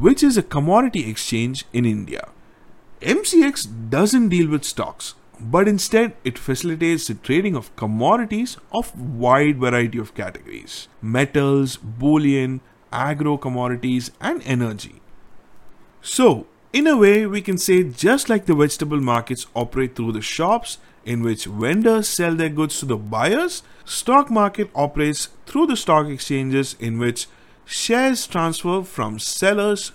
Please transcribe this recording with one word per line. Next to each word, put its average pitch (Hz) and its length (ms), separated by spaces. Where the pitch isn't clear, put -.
which 247 240
is 262 140
a 180 60
commodity 170 680
exchange 120 640
in 120 120
India. 104 440
M 330 240
C 330 180
X 277 220
doesn't 143 640
deal 170 180
with 147 160
stocks, - 520
but 151 300
instead 220 560
it 123 160
facilitates 160 680
the 117 60
trading 170 440
of - 180
commodities 208 800
of - 260
wide 127 600
variety 120 380
of 107 180
categories, - 720
metals, 139 760
bullion, 131 840
agro 147 420
commodities, 123 760
and 302 240
energy. 120 560
So, 190 460
in 294 160
a 302 80
way, 208 300
we 202 160
can 185 160
say 185 260
just 180 460
like 214 160
the 170 100
vegetable 147 460
markets 120 520
operate 127 440
through 113 160
the 107 80
shops 190 560
in 117 180
which 113 260
vendors 202 600
sell 170 260
their 160 140
goods 151 320
to 143 60
the 127 100
buyers, 131 680
stock 277 480
market 208 420
operates 147 540
through 302 220
the 254 80
stock 151 320
exchanges 135 720
in 113 180
which 120 300
shares 254 600
transfer 175 580
from 107 360
sellers 202 760